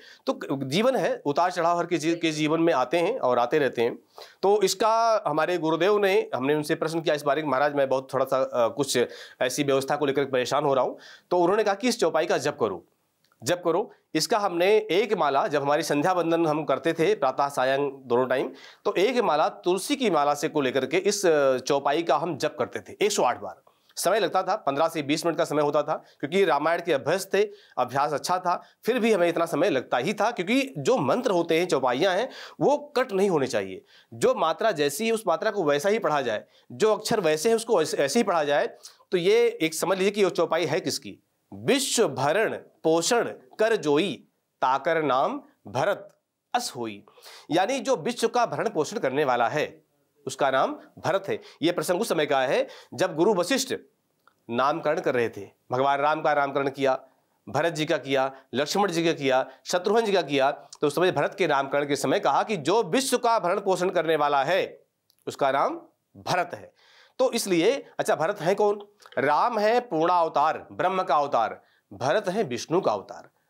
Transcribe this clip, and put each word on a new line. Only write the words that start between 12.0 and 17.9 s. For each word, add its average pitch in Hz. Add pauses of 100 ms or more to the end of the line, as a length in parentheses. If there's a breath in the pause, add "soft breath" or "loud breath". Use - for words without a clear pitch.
चौपाई 160
का 180
जप 139
करो, 95 (600)
जप 175
करो।" 175 (220 loud breath)
इसका 160
हमने 190
एक 214
माला, 151
जब 147
हमारी 147
संध्या 156
बंदन 165
हम 151
करते 139
थे 170
प्रातः 143
सायं 135